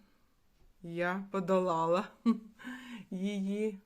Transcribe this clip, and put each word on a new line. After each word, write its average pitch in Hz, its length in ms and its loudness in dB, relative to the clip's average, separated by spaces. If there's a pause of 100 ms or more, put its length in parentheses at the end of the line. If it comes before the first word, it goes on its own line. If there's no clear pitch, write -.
(840)
я 175 480 -2
подолала 180 760 2 (180)
<laughs> 240 880 -2
її. 202 760 -2